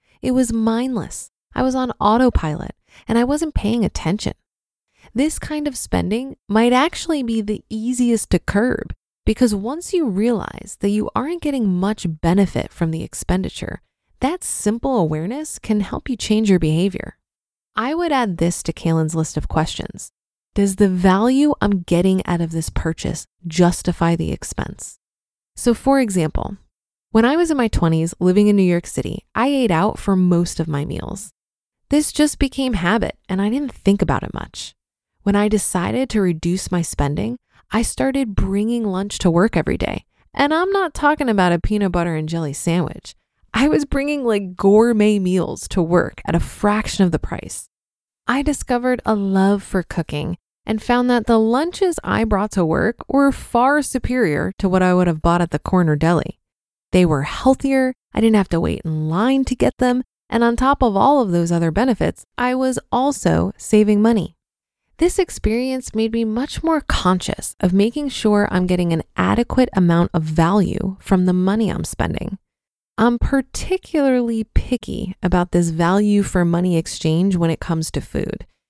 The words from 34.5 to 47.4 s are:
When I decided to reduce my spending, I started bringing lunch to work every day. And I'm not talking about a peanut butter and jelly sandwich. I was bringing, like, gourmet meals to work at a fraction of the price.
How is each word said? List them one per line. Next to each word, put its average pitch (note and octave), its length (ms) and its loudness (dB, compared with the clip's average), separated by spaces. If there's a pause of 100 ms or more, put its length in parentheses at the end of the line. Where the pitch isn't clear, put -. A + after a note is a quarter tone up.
When G3 100 2
I G#3 140 2
decided G#3 640 -2
to A3 100 0
reduce F3 500 -2
my F3 120 0
spending, F3+ 540 -4 (360)
I A3 100 2
started C4 540 -2
bringing G#3+ 480 0
lunch G3 340 -4
to F3 140 2
work F3+ 240 2
every - 200 0
day. - 280 -4 (280)
And C#4+ 220 2
I'm F4+ 160 0
not G4 240 0
talking D4 340 0
about F#3+ 220 4
a F3 80 2
peanut G3+ 320 0
butter E3+ 240 -2
and D#3 140 -4
jelly D#3+ 240 -4
sandwich. - 640 -4 (400)
I C4+ 120 4
was D4+ 160 2
bringing, C#4+ 400 -4
like, G3+ 320 -2
gourmet G#3+ 640 4
meals F3+ 480 -2
to - 120 -2
work F3 460 2
at - 80 0
a E3+ 60 2
fraction - 640 0
of F3 80 4
the D#3+ 80 0
price. - 480 -10 (580)